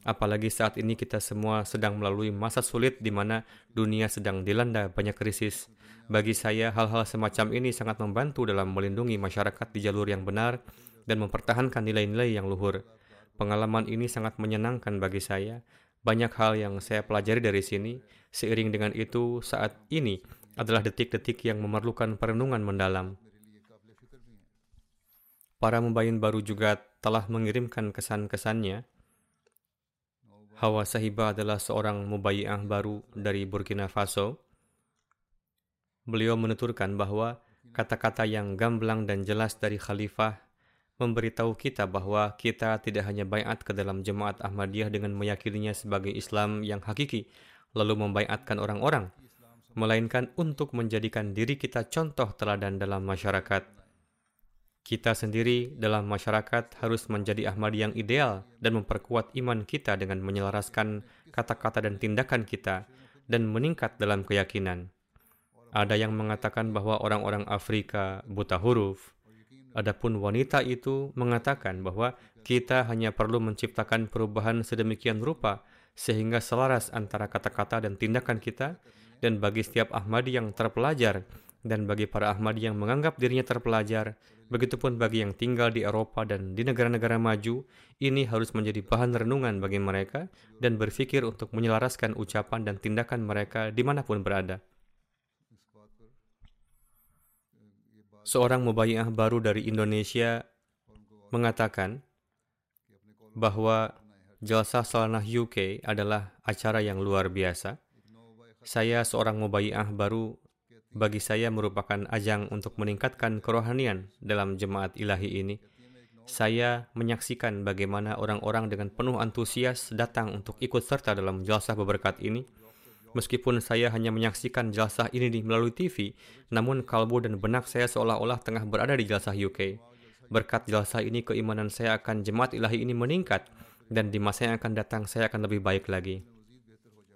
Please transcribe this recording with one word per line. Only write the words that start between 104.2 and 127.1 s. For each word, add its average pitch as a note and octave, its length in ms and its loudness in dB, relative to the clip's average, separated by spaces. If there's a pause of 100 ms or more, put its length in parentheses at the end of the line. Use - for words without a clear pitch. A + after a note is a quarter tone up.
Jalsah A2 400 4
Salanah A2+ 400 2
U A2+ 240 0
K G2 400 -2
adalah G#2 560 -2
acara A2 400 0
yang G2+ 160 -2
luar F#2+ 320 2
biasa. F#2 480 -2 (880)
Saya A#2 400 2
seorang A2 320 2
mubayiah G#2 480 0
baru, G#2+ 480 -2 (560)
bagi G#2 320 0
saya A2+ 320 0
merupakan G2+ 560 0
ajang G#2 400 0
untuk G#2 320 -6
meningkatkan G#2+ 560 -2
kerohanian A2+ 800 0
dalam G2 400 0
jemaat G2 400 -4
ilahi G2 480 -2
ini. G2+ 160 -8 (640)
Saya A#2+ 720 0
menyaksikan A#2 640 -2
bagaimana G2+ 560 -2
orang-orang G#2+ 480 0
dengan G2+ 240 -4
penuh B2 320 -2
antusias A#2+ 720 -2
datang A2 480 -2
untuk - 160 -12
ikut B2 240 0
serta A2 320 0
dalam F#2+ 320 -2
jalsah G#2+ 320 0
beberkat G2 480 0
ini. A2+ 160 -2 (760)
Meskipun A#2+ 480 0
saya A#2 320 4
hanya A2+ 160 0
menyaksikan A2+ 640 0
jalsah A2 400 0
ini B2 160 2
di A2+ 80 0
melalui A2+ 320 2
T F3+ 160 -2
V, G2+ 240 -6 (400)
namun B2 320 0
kalbu A#2 400 2